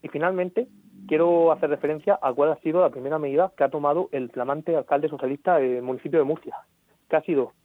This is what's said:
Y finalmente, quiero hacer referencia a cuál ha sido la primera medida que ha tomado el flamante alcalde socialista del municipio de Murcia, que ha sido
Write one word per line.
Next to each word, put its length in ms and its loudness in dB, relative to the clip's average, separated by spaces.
Y 60 -14
finalmente, 600 -2
quiero 460 4
hacer 160 0
referencia 520 0
a 120 -2
cuál 200 2
ha 40 -2
sido 240 0
la 100 4
primera 280 -6
medida 380 0
que 80 2
ha 60 2
tomado 420 0
el 180 -4
flamante 440 -4
alcalde 340 0
socialista 500 -2
del 240 0
municipio 360 -2
de 60 4
Murcia, 320 -6
que 80 0
ha 60 0
sido 300 -2